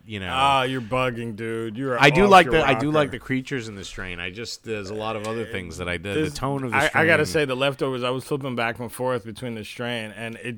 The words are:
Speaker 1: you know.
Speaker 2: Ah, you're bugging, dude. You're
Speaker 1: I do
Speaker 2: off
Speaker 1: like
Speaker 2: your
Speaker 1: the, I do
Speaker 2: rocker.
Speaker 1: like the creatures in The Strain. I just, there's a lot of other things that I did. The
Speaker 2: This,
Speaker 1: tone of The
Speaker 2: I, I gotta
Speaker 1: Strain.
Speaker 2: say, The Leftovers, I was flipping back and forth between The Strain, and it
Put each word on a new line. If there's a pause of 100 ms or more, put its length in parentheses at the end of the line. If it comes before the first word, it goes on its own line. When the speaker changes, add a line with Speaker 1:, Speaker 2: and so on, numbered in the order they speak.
Speaker 1:
you
know.
Speaker 2:
Ah,
you're
bugging,
dude.
You're
Speaker 1:
I
do
Speaker 2:
off
Speaker 1:
like
Speaker 2:
your
Speaker 1:
the,
I
do
Speaker 2:
rocker.
Speaker 1:
like
the
creatures
in
The
Strain.
I
just,
there's
a
lot
of
other
things
that
I
did.
The
Speaker 2:
This,
Speaker 1:
tone
of
The
Speaker 2:
I,
I
gotta
Speaker 1:
Strain.
Speaker 2:
say,
The
Leftovers,
I
was
flipping
back
and
forth
between
The
Strain,
and
it